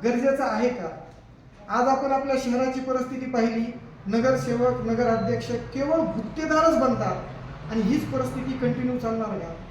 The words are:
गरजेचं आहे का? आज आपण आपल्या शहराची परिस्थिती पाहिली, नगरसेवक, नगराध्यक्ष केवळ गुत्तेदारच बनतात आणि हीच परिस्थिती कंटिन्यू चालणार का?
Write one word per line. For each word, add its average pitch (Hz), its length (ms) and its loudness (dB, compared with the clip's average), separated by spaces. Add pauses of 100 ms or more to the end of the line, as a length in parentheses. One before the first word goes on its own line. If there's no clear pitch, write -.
गरजेचं 262 400 2
आहे 226 260 2
का? 180 180 -4 (840)
आज 247 180 2
आपण 269 240 2
आपल्या 269 320 2
शहराची 254 360 0
परिस्थिती 254 520 -2
पाहिली, 226 340 2 (420)
नगरसेवक, 247 720 2
नगराध्यक्ष 226 680 0 (240)
केवळ 294 260 2 (160)
गुत्तेदारच 311 640 2
बनतात - 920 -2
आणि 220 100 0
हीच 233 300 2
परिस्थिती 254 460 -2
कंटिन्यू 247 420 0
चालणार 226 400 -2
का? 165 140 -8 (180)